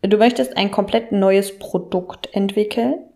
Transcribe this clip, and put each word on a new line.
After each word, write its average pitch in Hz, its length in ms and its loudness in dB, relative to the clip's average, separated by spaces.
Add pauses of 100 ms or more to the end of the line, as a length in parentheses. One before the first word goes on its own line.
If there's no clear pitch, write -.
Du 196 160 2
möchtest 247 400 2
ein 196 140 0
komplett 208 420 -2
neues 196 460 2
Produkt - 760 -8
entwickeln 214 600 -2 (220)